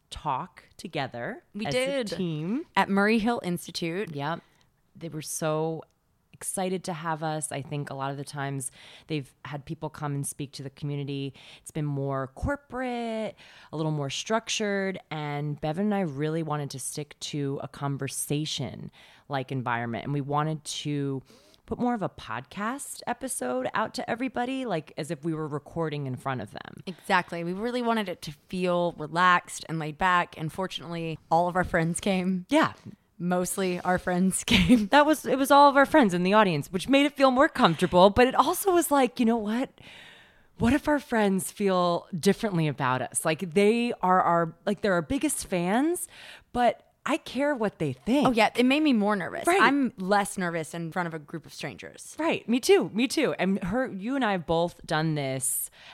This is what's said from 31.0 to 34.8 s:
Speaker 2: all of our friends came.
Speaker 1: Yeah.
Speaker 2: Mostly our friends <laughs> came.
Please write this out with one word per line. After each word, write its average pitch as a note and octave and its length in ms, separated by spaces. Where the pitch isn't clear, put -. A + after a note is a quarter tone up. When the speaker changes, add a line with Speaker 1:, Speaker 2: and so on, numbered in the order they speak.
Speaker 2:
all E3+ 180
of E3+ 80
our F3+ 80
friends E3 360
came. F#3 480
Speaker 1:
Yeah. D#4 240
Speaker 2:
Mostly F3+ 640
our F3+ 180
friends F3+ 460
<laughs> - 20
came. G#3 420